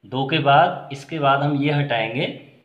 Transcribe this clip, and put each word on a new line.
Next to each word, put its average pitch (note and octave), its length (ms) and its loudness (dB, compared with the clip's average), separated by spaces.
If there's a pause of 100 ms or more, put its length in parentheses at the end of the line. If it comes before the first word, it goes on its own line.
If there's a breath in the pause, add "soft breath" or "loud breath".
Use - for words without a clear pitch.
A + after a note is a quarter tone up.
दो C3+ 220 -6
के D#3+ 120 -2
बाद, D3 540 4
इसके - 260 -12
बाद C#3 240 2
हम D3 140 0
ये D3 160 0
हटाएंगे। A#2+ 540 -2 (380)